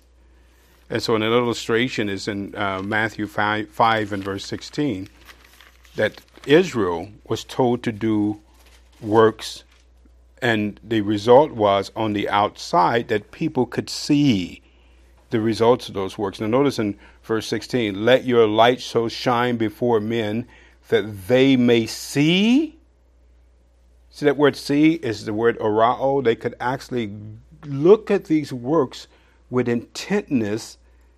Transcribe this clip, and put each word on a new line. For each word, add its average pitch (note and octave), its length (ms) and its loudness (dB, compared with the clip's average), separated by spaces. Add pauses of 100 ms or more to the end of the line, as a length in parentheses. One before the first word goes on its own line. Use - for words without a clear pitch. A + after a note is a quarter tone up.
(880)
And A#2 120 -4
so A#2 140 -2
an G#2+ 80 0
illustration A#2 840 -2
is G2 180 -8
in, G2+ 280 -8
uh, G2 280 -4
Matthew G#2+ 440 -4
five, G#2+ 420 -4
five A2 420 0
and G2+ 100 -6
verse G2 240 -8
sixteen, A#2 640 -6 (880)
that G#2+ 240 -2 (260)
Israel A2+ 680 2 (180)
was A2+ 160 -6
told A#2+ 380 -2
to A#2 100 -4
do G#2+ 480 -2 (580)
works A2 640 4 (800)
and G#2+ 420 -2
the A2+ 180 -2
result G#2+ 500 4
was G2+ 440 0
on A2+ 180 -2
the G2+ 160 -4
outside A#2+ 760 0
that G#2+ 240 -4
people D#3 340 -4
could A#2 240 -6
see C3 720 0 (680)
the A#2+ 120 -2
results A2+ 460 2
of G2+ 80 -14
those F#2+ 220 -6
works. G2 220 -6
Now A2 80 -6
notice B2+ 320 0
in G2+ 180 -4 (260)
verse A2 240 -4
sixteen, G#2+ 580 -4
"Let B2 200 4
your A#2 220 4
light A#2 340 2
so A#2 260 -4
shine A#2+ 500 -2
before A2+ 420 0
men A2 480 -4 (420)
that G2+ 380 -2
they C3 300 6
may A#2+ 280 4
see." G3 920 0 (1300)
See, - 160 -6
that C#3+ 120 4
word C#3+ 180 4
"see" D3+ 380 2
is A2 320 -6
the A2 80 -4
word A#2 260 0
orao. A#2+ 640 2
They A#2 120 2
could A#2+ 240 -8
actually B2 520 -6 (540)
look D#3 440 2
at G3+ 160 -2
these D3+ 280 -2
works B2+ 540 -4 (420)
with B2 180 -2
intentness A#2+ 1120 -4 (400)